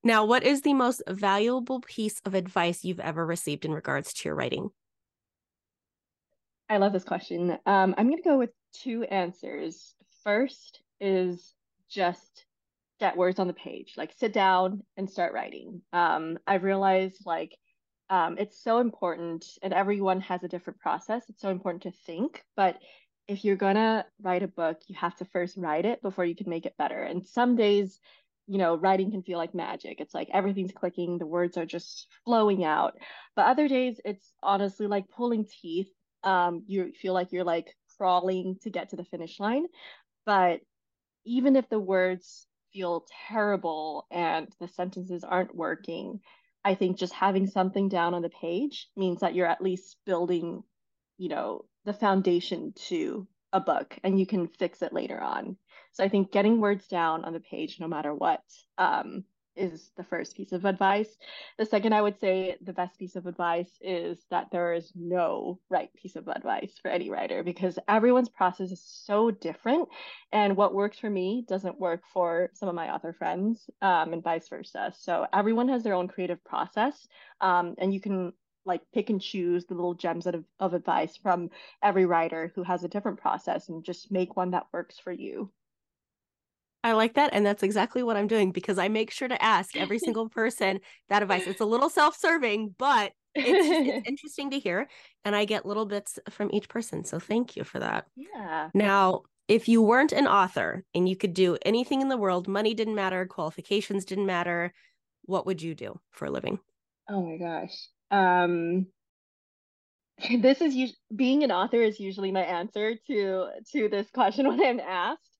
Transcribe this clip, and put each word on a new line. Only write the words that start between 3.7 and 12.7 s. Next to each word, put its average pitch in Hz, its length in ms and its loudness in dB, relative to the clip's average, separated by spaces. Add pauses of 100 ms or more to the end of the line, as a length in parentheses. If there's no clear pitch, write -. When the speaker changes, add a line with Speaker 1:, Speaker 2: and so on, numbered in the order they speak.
Speaker 1:
regards 143 420 -4
to - 140 -6
your 151 60 -4
writing? 139 360 -4 (2000)
Speaker 2:
I 214 100 4
love 196 140 4
this 185 120 -2
question. 175 600 -2
Um, 190 320 4
I'm 233 140 4
gonna 330 120 -2
go 294 160 4
with 240 120 0 (220)
two 233 320 -6
answers. 170 920 -6 (300)
First - 580 -2 (180)
is 185 540 -2 (340)
just - 560 -4 (560)